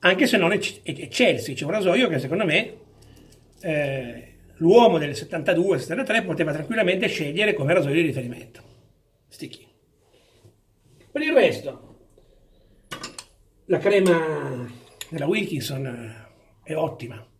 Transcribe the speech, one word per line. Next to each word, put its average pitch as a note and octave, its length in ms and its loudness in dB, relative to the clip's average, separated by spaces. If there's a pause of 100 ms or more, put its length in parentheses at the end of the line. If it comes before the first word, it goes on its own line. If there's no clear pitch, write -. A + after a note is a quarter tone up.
Anche F#3+ 260 4
se A#3+ 100 2
non F3+ 160 4
ecc-, - 320 -4
eccelsi, C#3+ 680 0
c'è D3+ 100 -8
un D3 60 -6
rasoio G3+ 380 2
che D#3+ 100 -2
secondo D3+ 260 -2
me, D#3+ 320 0 (840)
eh, C3+ 720 -6 (220)
l'uomo F#3+ 420 6
del D3 180 -4
settantadue, E3+ 640 -2
settantatré A3 440 -4
poteva D#3 300 -2
tranquillamente F3+ 560 0
scegliere D#3+ 460 -2
come C#3+ 180 0
rasoio C#3+ 220 2
di E3+ 80 4
riferimento. B2 600 -6 (640)
Sticky. - 380 -18 (1400)
Per D4 120 -4
il D#4+ 100 -2
resto, D3 640 0 (1700)
la E3+ 120 2
crema D#3 920 2 (380)
della C#3+ 180 -6
Wilkinson, D3 600 -2
eh, - 840 -16
è D#3 60 -4
ottima. B2 500 -6 (140)